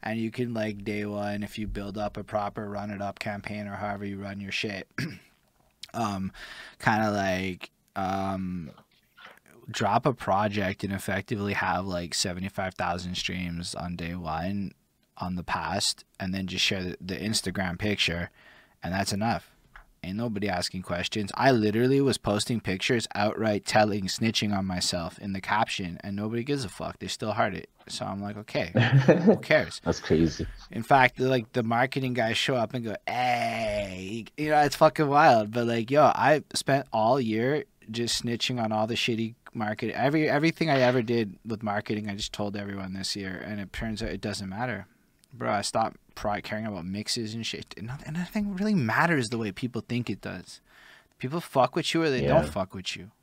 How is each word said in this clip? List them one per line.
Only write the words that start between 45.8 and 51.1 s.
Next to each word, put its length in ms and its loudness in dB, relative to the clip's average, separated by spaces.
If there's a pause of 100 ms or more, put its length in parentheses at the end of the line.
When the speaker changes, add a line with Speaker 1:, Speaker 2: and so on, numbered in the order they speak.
Speaker 1:
pri-, 280 -2
caring 240 -6
about 200 -6
mixes 480 -4
and 100 -6
shit. 320 -8
And 120 -8
noth-, 180 -8
and 100 -6
nothing 380 -2
really 200 2
matters 560 4
the 80 -2
way 120 0
people 360 -4
think 220 -2
it 120 -4
does. 400 -10 (580)